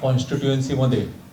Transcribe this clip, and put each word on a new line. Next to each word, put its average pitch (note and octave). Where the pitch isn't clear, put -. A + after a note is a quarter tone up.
कॉन्स्टिट्युएन्सीमध्ये C3